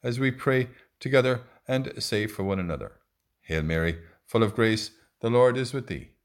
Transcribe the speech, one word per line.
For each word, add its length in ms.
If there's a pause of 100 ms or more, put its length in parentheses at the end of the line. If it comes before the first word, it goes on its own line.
As 160
we 140
pray 360 (300)
together 440 (260)
and 340
say 240
for 160
one 160
another, 420 (420)
"Hail 200
Mary, 400 (220)
full 180
of 140
grace, 340 (300)
the 100
Lord 260
is 160
with 140
thee. 240 (140)